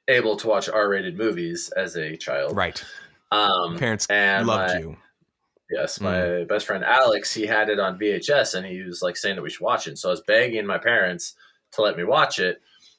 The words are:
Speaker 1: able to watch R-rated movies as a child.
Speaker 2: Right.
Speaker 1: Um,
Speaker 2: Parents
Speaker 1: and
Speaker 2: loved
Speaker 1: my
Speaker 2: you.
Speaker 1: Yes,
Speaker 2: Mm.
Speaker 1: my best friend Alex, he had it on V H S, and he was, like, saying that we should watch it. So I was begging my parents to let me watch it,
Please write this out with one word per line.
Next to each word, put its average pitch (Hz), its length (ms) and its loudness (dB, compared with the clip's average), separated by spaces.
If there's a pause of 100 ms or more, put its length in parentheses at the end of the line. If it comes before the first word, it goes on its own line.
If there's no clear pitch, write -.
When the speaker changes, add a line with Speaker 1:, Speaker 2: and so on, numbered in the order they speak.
Speaker 1:
able 110 300 4
to 113 100 -4
watch 101 220 2
R-rated 98 480 0
movies 87 580 -4
as 92 200 -2
a 80 220 -6
child. 73 380 -4
Speaker 2:
Right. 90 280 -2 (480)
Speaker 1:
Um, 92 460 2
Speaker 2:
Parents 113 320 0
Speaker 1:
and 104 360 2
Speaker 2:
loved 95 280 2
Speaker 1:
my 90 60 -2
Speaker 2:
you. 80 180 -10 (760)
Speaker 1:
Yes, - 260 -4
Speaker 2:
Mm. - 40 -10 (380)
Speaker 1:
my 85 60 -4
best 104 220 -2
friend 98 160 -2
Alex, 120 500 2
he 107 140 -2
had 110 220 2
it 104 100 2
on 92 180 0
V 104 120 -2
H 95 200 -2
S, 135 240 2
and 92 120 -4
he 92 180 -8
was, 87 180 -10
like, 90 160 -2
saying 98 200 -4
that 85 40 -6
we - 80 -8
should - 120 -12
watch 110 260 0
it. 71 100 -10
So - 120 -2
I - 20 2
was 82 100 -2
begging 113 460 2
my 92 100 -2
parents 95 560 0 (380)
to 110 100 -2
let 104 160 2
me 87 60 -4
watch 139 340 2
it, 90 240 0 (380)